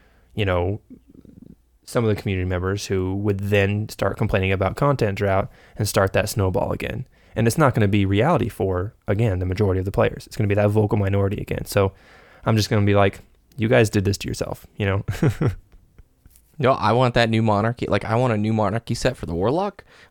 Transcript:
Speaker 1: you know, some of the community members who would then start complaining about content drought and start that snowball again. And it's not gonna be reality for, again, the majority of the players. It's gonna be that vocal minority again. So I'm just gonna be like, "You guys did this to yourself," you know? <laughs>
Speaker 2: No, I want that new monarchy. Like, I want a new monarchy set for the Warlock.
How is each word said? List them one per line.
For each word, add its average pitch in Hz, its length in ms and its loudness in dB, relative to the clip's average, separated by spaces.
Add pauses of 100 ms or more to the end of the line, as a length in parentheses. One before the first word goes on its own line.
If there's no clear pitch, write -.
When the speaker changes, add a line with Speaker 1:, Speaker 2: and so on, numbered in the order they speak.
(360)
Speaker 1:
you 107 100 -2
know, 92 340 0 (1040)
some - 200 -2
of 110 120 2
the - 60 -8
community 92 260 -2
members 92 400 -2
who 95 280 -2
would 101 240 -2
then 101 500 0
start - 280 -4
complaining 95 340 0
about 95 240 -2
content 127 420 0
drought 98 320 0 (280)
and 107 100 -2
start 98 260 0
that 98 160 0
snowball 95 420 -2
again. - 360 -6 (280)
And 110 120 2
it's 113 100 0
not 143 180 4
gonna 107 120 2
be 101 180 2
reality 107 440 2
for, 95 460 -4 (120)
again, 104 320 0
the 92 60 -2
majority 92 340 0
of 92 60 -4
the 98 60 -4
players. - 340 0
It's - 100 -18
gonna 107 120 0
be 101 80 2
that 104 140 4
vocal 107 280 2
minority 98 440 0
again. - 240 -6
So 98 280 2 (520)
I'm 113 120 2
just 104 120 0
gonna 104 160 2
be 101 100 4
like, 101 240 2 (380)
"You 110 100 -2
guys 117 220 4
did 101 160 0
this 101 140 0
to - 80 -8
yourself," - 380 -8 (100)
you 107 100 -4
know? 98 200 -2 (160)
<laughs> 110 300 0 (1080)
Speaker 2:
No, 127 120 4
I 107 200 2
want 123 220 4
that 120 160 2
new 110 140 2
monarchy. 110 420 0
Like, 101 180 0
I 107 120 -2
want 123 180 0
a 107 40 -2
new 107 140 0
monarchy 110 440 -2
set 123 200 -2
for - 120 -10
the 80 80 -6
Warlock. 147 480 -2 (280)